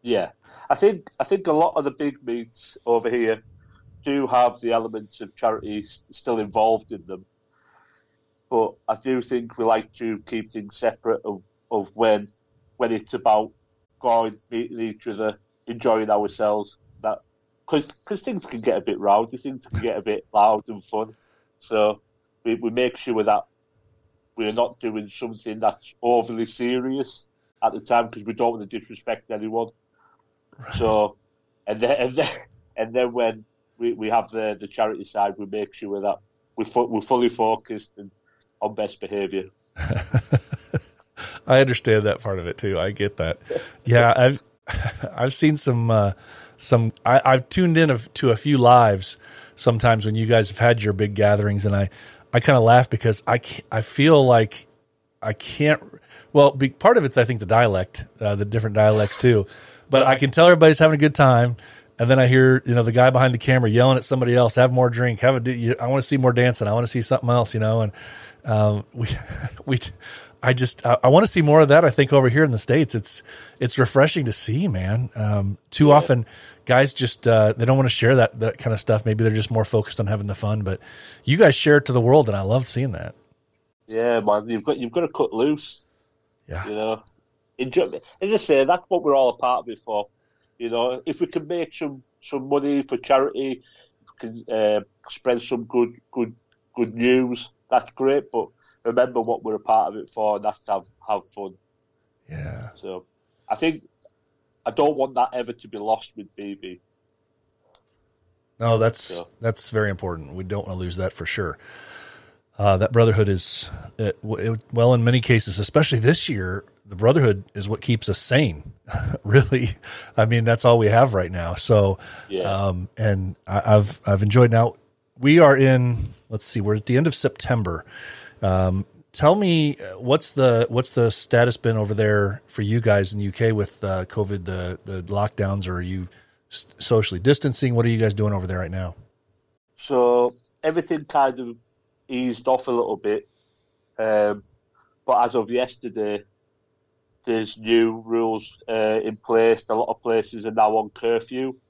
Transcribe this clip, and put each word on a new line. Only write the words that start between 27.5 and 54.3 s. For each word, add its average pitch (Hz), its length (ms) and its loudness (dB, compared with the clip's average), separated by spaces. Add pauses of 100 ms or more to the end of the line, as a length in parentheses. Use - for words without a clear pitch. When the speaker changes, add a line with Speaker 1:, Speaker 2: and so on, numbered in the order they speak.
Speaker 1:
at 110 100 0
the 110 80 -10
time, 117 280 -2
'cause 113 160 -16
we 113 80 -8
don't 117 260 -2
want 101 120 -14
to 117 80 -12
disrespect - 520 -12
anyone. 110 380 -6 (880)
Speaker 2:
Right. - 160 -18
Speaker 1:
So, 110 420 0 (500)
and 107 140 -6
then, 123 180 2
and 127 180 -4
then, 147 120 0 (480)
and 113 180 -6
then 123 180 -2
when 110 320 -4 (340)
we, 117 140 -4
we 110 180 -8
have 113 200 -2
the, 110 280 -6
the 104 80 -16
charity 107 380 -6
side, 101 340 -4
we 104 80 -12
make 101 280 -10
sure 101 260 -10
that 101 160 -4 (400)
we 113 80 -4
fu-, - 220 -2
we're 113 140 -4
fully 123 280 0
focused 110 680 -4
and 101 120 -20 (500)
on 110 140 -6
best 104 260 -8
behavior. 98 440 -6 (320)
Speaker 2:
<laughs> - 0 - (1700)
I 131 140 6
understand 113 460 2
that 104 140 -2
part 98 180 -8
of 85 80 -10
it 87 120 -10
too. 98 200 -4
I 90 120 -2
get 101 260 -6
that. 82 220 -4 (460)
Yeah, 117 300 6
I've, 131 240 4 (280)
<laughs> - 500 -8
I've 131 180 -4
seen 151 220 2
some, 117 340 -2
uh, 104 220 2 (440)
some. 113 360 0 (140)
I, 127 180 6
I've 131 240 2
tuned 175 280 2
in 160 140 4
a, 123 80 0
to - 320 -2
a 113 60 4
few 143 220 0
lives 120 580 6 (380)
sometimes 113 520 2
when 107 80 -2
you 110 120 -2
guys 110 240 4
have - 80 -14
had 117 240 4
your 104 100 0
big 101 220 -2
gatherings, 101 520 2
and 101 80 0
I, 98 140 0 (440)
I 120 80 4
kinda 131 200 4
laugh 120 300 6
because 113 360 -2
I 120 120 0
ca-, - 240 -12 (100)
I 113 80 -2
feel 143 460 4
like 117 400 2 (560)